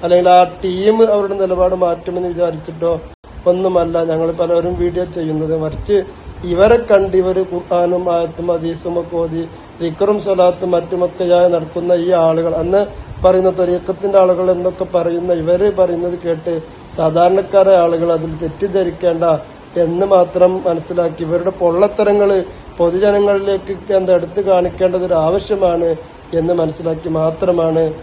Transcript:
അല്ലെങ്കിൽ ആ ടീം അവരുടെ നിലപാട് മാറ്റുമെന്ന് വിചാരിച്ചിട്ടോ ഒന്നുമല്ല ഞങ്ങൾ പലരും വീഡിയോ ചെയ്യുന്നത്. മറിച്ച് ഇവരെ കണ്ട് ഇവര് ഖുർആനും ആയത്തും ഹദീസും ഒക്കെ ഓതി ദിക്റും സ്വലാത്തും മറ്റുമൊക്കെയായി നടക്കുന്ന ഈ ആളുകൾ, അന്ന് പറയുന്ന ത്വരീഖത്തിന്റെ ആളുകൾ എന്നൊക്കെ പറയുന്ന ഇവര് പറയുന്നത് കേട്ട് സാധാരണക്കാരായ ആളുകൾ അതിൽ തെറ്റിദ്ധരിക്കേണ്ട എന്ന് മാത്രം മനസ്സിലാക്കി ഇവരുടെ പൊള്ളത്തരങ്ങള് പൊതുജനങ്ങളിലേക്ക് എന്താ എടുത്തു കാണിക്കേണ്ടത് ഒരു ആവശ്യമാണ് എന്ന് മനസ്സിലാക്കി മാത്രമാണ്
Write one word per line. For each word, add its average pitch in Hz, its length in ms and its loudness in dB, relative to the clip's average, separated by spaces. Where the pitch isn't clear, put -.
അല്ലെങ്കിൽ 175 260 4
ആ 180 160 8
ടീം 202 680 0
അവരുടെ 202 220 0
നിലപാട് 185 400 0
മാറ്റുമെന്ന് 180 540 -2
വിചാരിച്ചിട്ടോ 165 720 -4
ഒന്നുമല്ല 180 580 2
ഞങ്ങൾ 165 280 -2
പലരും 170 420 0
വീഡിയോ 175 300 -2
ചെയ്യുന്നത്. 160 520 -4
മറിച്ച് 160 480 -2
ഇവരെ 185 320 4
കണ്ട് 196 400 0
ഇവര് 185 360 0
ഖുർആനും 175 640 -2
ആയത്തും 170 340 -4
ഹദീസും 165 520 -4
ഒക്കെ 165 160 -8
ഓതി 165 320 -4
ദിക്റും 196 400 -2
സ്വലാത്തും 180 500 2
മറ്റുമൊക്കെയായി 175 760 2
നടക്കുന്ന 170 440 -2
ഈ 175 180 0
ആളുകൾ, 165 440 2
അന്ന് 180 320 0
പറയുന്ന 185 260 4
ത്വരീഖത്തിന്റെ 185 680 0
ആളുകൾ 180 320 2
എന്നൊക്കെ 180 440 -2
പറയുന്ന 170 380 0
ഇവര് 180 440 0
പറയുന്നത് 175 420 0
കേട്ട് 165 420 -4
സാധാരണക്കാരായ 190 800 4
ആളുകൾ 170 360 2
അതിൽ 160 260 -4
തെറ്റിദ്ധരിക്കേണ്ട 170 840 -2
എന്ന് 170 280 0
മാത്രം 180 600 2
മനസ്സിലാക്കി 170 580 -4
ഇവരുടെ 175 260 -2
പൊള്ളത്തരങ്ങള് 196 920 2
പൊതുജനങ്ങളിലേക്ക് 196 1120 0
എന്താ 190 220 2
എടുത്തു 170 260 -2
കാണിക്കേണ്ടത് 180 680 0
ഒരു 175 80 0
ആവശ്യമാണ് 170 840 0
എന്ന് 165 200 0
മനസ്സിലാക്കി 160 540 -4
മാത്രമാണ് 160 960 0